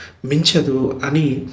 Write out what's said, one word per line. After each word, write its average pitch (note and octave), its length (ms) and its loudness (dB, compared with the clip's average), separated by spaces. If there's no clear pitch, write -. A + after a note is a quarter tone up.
మించదు C3+ 800 0
అని C#3 480 0